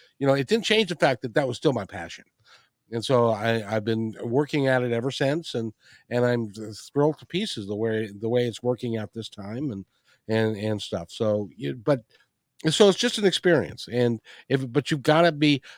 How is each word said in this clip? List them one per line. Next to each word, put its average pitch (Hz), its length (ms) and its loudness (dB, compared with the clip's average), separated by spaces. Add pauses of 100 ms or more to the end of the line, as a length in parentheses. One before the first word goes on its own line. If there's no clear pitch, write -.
(180)
you 139 80 -2
know, 139 80 4
it 139 140 0
didn't 226 180 0
change 214 240 2
the 175 60 -6
fact 139 260 2
that 117 140 -6
that 143 120 2
was 120 100 -4
still 147 160 2
my 107 120 -2
passion. 87 400 -14 (640)
And 113 140 -4
so 120 240 4
I, 110 460 0
I've 107 100 -2
been 113 380 -2
working 135 440 0
at 131 140 2
it 123 100 -2
ever 117 200 -2
since, 147 420 -2
and, 113 180 -4 (380)
and 123 160 0
I'm 120 260 0
th-, 107 240 -12 (160)
thrilled 147 280 2
to - 80 -20
pieces 123 400 -6
the 104 80 -6
way, 110 360 -2
the 104 160 -8
way 123 200 2
it's 110 160 -8
working 120 340 -2
out 104 160 -8
this 113 160 -10
time 117 420 -8
and, 98 140 -8 (420)
and, 110 300 2
and 104 240 -4
stuff. 85 300 -8
So, 104 440 0
you, 135 200 -6
but, 127 260 0 (680)
so 202 200 8
it's 185 80 2
just 240 220 -2
an 202 60 2
experience. 170 640 2
And 120 280 2 (300)
if, 131 240 0
but 139 180 -2
you've 143 120 -4
gotta 160 280 4
be, 147 300 2 (160)